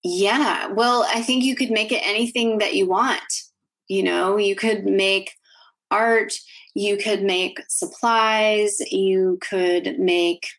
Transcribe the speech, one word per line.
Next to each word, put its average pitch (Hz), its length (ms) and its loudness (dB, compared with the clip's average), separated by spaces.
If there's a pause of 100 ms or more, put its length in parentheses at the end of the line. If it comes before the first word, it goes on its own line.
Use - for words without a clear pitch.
Yeah, 202 600 0
well, 240 420 2
I 226 140 -2
think 254 200 0
you 262 120 2
could 247 160 -2
make 220 200 -2
it - 140 -2
anything 226 540 0
that 202 160 0
you 190 120 2
want. 208 360 0 (640)
You 190 160 0
know, 180 340 0
you 202 180 0
could 214 300 -2
make 196 460 0 (580)
art, 226 460 0 (400)
you 202 220 0
could 202 260 -2
make 185 360 -2 (100)
supplies, 214 1080 0 (120)
you 190 500 2
could 180 560 -2
make 175 500 0 (120)